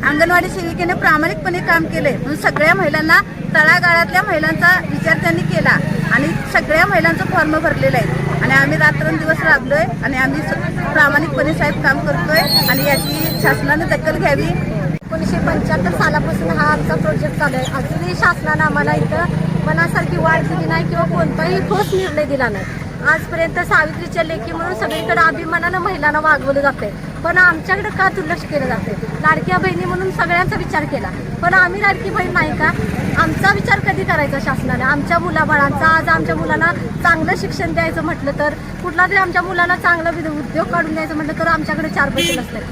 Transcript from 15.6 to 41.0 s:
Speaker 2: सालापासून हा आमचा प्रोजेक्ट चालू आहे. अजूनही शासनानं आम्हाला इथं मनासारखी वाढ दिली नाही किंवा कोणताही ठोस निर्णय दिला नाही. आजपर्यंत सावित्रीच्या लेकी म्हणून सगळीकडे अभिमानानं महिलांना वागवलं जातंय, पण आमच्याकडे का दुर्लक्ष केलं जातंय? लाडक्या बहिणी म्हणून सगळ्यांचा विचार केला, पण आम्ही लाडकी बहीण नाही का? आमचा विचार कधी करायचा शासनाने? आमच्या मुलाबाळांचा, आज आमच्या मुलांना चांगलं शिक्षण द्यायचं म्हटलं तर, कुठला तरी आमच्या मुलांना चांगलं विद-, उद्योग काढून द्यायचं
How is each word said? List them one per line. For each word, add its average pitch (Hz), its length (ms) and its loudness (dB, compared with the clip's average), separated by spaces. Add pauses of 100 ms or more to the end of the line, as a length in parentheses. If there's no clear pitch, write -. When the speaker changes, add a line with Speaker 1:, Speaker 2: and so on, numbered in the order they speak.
Speaker 2:
सालापासून 320 580 0
हा 302 240 2
आमचा 302 220 0
प्रोजेक्ट - 440 0
चालू 285 160 0
आहे. 262 180 -2
अजूनही 330 420 -2
शासनानं 311 480 0
आम्हाला 294 300 0
इथं 175 320 0 (400)
मनासारखी 330 520 0
वाढ 320 240 2
दिली 330 240 -2
नाही 330 240 0
किंवा 339 140 0
कोणताही 339 640 0
ठोस 415 260 0
निर्णय 330 300 0
दिला 269 260 0
नाही. 196 160 -6 (480)
आजपर्यंत 330 460 -2
सावित्रीच्या 339 640 0
लेकी 330 280 -6
म्हणून 330 220 -4
सगळीकडे 349 480 -2
अभिमानानं 330 580 0
महिलांना 302 400 0
वागवलं 277 420 2
जातंय, 262 300 -2 (320)
पण 339 140 0
आमच्याकडे 359 520 2
का 381 200 2
दुर्लक्ष 349 340 -4
केलं 277 240 -2
जातंय? 233 260 -4 (100)
लाडक्या 311 540 0
बहिणी 359 280 0
म्हणून 370 260 -2
सगळ्यांचा 349 460 0
विचार - 260 -2
केला, 233 240 -4 (340)
पण 349 120 2
आम्ही 370 280 4
लाडकी 392 280 0
बहीण 370 240 -2
नाही 320 240 0
का? 311 140 2 (460)
आमचा 330 360 2
विचार 403 260 0
कधी 381 240 -2
करायचा 294 360 0
शासनाने? 254 440 -2
आमच्या 285 360 0
मुलाबाळांचा, 311 680 2
आज 320 200 2
आमच्या 330 280 0
मुलांना 320 300 0 (380)
चांगलं 330 340 2
शिक्षण 370 360 -4
द्यायचं 330 300 -2
म्हटलं 302 360 -2
तर, 294 100 2 (340)
कुठला 359 240 2
तरी 392 80 0
आमच्या 381 260 2
मुलांना 349 340 0
चांगलं 339 380 0
विद-, 320 180 -6
उद्योग 302 360 -4
काढून 339 260 -2
द्यायचं 311 220 -4